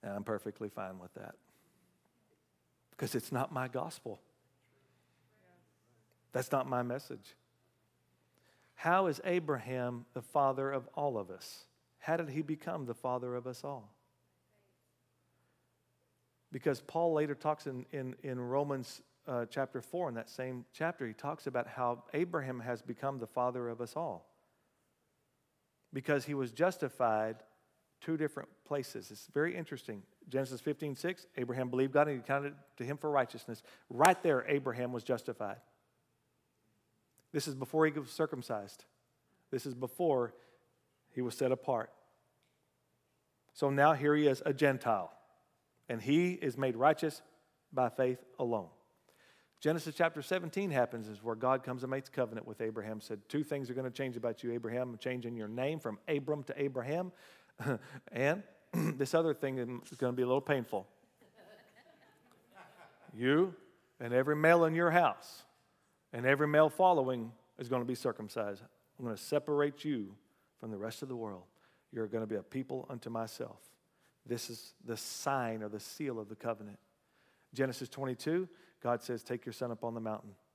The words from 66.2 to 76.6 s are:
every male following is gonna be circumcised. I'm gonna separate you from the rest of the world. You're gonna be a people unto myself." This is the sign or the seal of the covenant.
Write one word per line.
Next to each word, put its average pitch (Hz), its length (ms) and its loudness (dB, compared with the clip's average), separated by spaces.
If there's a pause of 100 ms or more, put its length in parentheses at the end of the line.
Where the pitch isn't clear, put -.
every 139 220 6
male 151 220 8
following 131 640 4 (240)
is 120 100 -8
gonna 123 160 2
be 123 120 -2
circumcised. 104 640 -4 (360)
I'm 127 60 -10
gonna 113 140 -4
separate 147 640 2
you 110 320 -2 (440)
from 113 120 -8
the 104 60 -6
rest 110 240 -6
of 135 80 -10
the 127 80 -6
world. 101 260 -8 (480)
You're 110 160 -2
gonna 113 200 -2
be 110 80 -2
a 95 80 -2
people 131 460 -6
unto 117 200 -8
myself." 113 500 -6 (640)
This 117 240 -4
is - 240 -14 (120)
the 117 100 -4
sign 117 680 -2
or 104 40 -6
the 104 140 -6
seal 131 360 -6
of 107 120 -8
the 107 60 -10
covenant. 104 440 -6 (720)